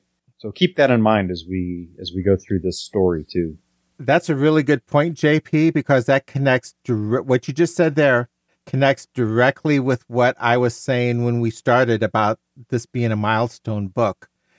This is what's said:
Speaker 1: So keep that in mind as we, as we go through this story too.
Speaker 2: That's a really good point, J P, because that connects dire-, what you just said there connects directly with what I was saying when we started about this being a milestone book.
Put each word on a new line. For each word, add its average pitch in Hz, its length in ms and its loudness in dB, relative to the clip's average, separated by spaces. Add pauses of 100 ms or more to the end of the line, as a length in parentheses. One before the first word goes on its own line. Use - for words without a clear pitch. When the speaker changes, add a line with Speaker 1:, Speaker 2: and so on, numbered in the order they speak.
(380)
Speaker 1:
So 107 160 -14
keep - 240 -2
that 139 120 4
in 120 120 2
mind 107 300 2
as 85 160 -10
we, 87 420 -6 (120)
as 87 140 -14
we 95 80 -6
go 98 140 2
through 95 220 -4
this 87 220 -6
story 90 480 -2
too. 82 280 -6 (420)
Speaker 2:
That's 147 280 0
a 160 80 -2
really 151 280 2
good 135 240 0
point, 151 280 0
J 156 240 2
P, 156 300 0
because 139 380 0
that 135 180 2
connects 135 480 -2 (100)
dire-, 110 380 -2
what 127 260 -2
you 135 60 -8
just 165 220 -2
said 160 200 0
there 131 320 2 (380)
connects 135 480 0
directly 127 680 0
with 127 280 -2
what 123 320 0
I 120 180 2
was 123 180 0
saying 123 480 -2
when 120 160 -2
we 117 120 -2
started 120 500 2
about 107 380 0 (300)
this 120 180 -4
being 120 240 -4
a 110 40 -2
milestone 107 760 -2
book. 107 400 -4 (300)